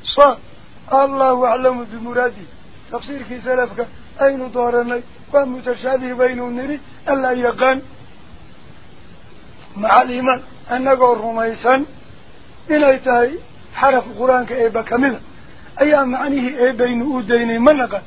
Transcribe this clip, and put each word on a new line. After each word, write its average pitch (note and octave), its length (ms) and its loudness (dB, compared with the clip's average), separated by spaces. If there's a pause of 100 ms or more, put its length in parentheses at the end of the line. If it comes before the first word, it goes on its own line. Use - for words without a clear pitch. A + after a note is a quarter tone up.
(140)
Saad. C4+ 240 6 (520)
Allahu C4+ 520 2 (100)
aclamu B3+ 300 0 (100)
bimuraadihi. A#3 540 -4 (440)
Tafsiirkii A3+ 500 -10
salafka A#3+ 440 -2 (400)
aynu C4+ 200 2 (100)
dooranay. A#3+ 480 0 (300)
Waa C#4 140 4
mutashaabih B3+ 720 -4
baynu B3 300 0
niri. C4+ 260 -6 (300)
Alla C4 260 0
yaqaan. B3 460 2 (2000)
Macal A3 340 4
iimaan. B3+ 300 0 (300)
Annagoo B3+ 440 4
rumaysan A3+ 680 0 (920)
inay C#4 320 4
tahay B3 240 2 (500)
xaraf C4 260 4 (120)
Qur'aanka B3 360 0
eebba A3+ 280 0
ka A3+ 160 -2
mida, C4 200 0 (640)
ayaa D4 240 4
macnihii C4 580 -2
eebbaynu B3 400 0 (100)
u B3+ 80 -2
daynay. A#3 360 0
Ma C#4+ 140 6
naqan. A3+ 340 -2